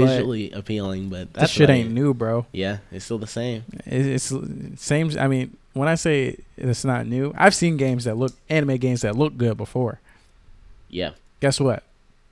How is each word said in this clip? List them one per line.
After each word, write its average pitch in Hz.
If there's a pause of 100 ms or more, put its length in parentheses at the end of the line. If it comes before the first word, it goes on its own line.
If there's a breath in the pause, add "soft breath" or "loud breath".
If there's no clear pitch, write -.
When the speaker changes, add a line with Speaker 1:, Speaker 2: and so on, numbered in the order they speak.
Speaker 1:
visually 123
appealing, 98
but 92
Speaker 2:
the -
Speaker 1:
that's 143
Speaker 2:
shit 139
Speaker 1:
about 139
Speaker 2:
ain't 117
Speaker 1:
it. -
Speaker 2:
new, 139
bro. 117
Speaker 1:
Yeah, 98 (120)
it's 95
still 117
the 107
same. 117 (220)
Speaker 2:
It, 131
it's 131 (440)
same, 156
I 135
mean, 127 (160)
when 135
I 165
say 147 (220)
it's -
not 120
new, 131
I've 190
seen 165
games 127
that 110
look, 131 (180)
anime 143
games 123
that 107
look 147
good 117
before. 113 (880 soft breath)
Speaker 1:
Yeah. 85 (280)
Speaker 2:
Guess 139
what? 127 (500)